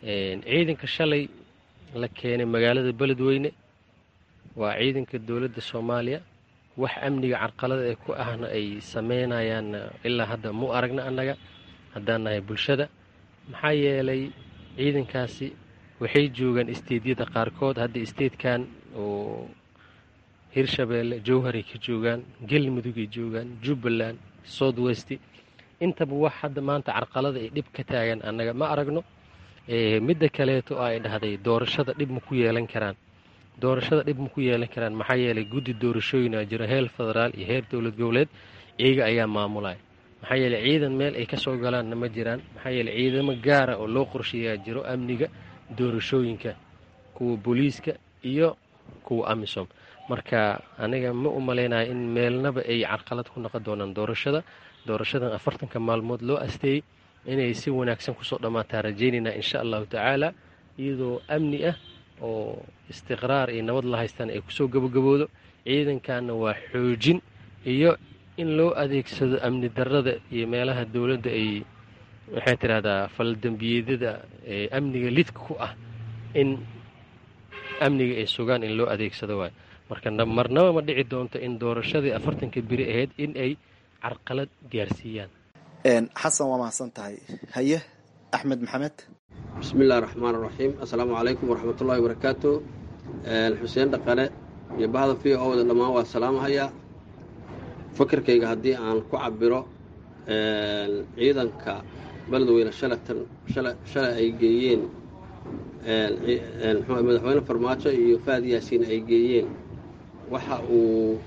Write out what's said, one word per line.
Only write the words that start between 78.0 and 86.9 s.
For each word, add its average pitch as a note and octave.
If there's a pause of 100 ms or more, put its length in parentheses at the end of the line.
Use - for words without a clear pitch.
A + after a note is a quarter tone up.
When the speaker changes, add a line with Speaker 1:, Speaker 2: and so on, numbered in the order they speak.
Speaker 1:
ay A2
sugaan A#2+
in G#2+
loo A#2
adeegsado G#2
waayo. F2+ (380)
Marka -
na-, A2
marnaba A#2+
ma D#3+
dhici C#3+
doonto B2+
in B2
doorashadii A#2
afartanka A#2
beri B2
ahayd A#2+
in D3
ay C3 (500)
carqalad B2+ (220)
gaarsiiyaan. G#2+ (540)
Speaker 2:
Een, A#2 (100)
Xasan, D3+
waa B2+
mahadsan A#2+